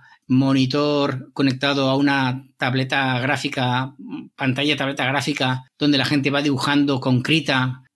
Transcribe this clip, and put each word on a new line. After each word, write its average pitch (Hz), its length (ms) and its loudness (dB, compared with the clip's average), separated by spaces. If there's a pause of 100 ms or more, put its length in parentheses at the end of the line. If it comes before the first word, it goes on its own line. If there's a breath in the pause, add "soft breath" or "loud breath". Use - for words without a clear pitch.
(260 loud breath)
monitor 135 1080 2
conectado 135 560 0
a 135 60 2
una 139 600 0
tableta 131 640 0
gráfica, 135 760 -2 (420)
pantalla 139 400 0
tableta 139 280 -4
gráfica, 131 600 -2 (140)
donde 147 200 2
la 131 60 2
gente 139 260 0
va 143 120 0
dibujando 143 560 0
con 127 240 0
Krita 131 600 0 (140)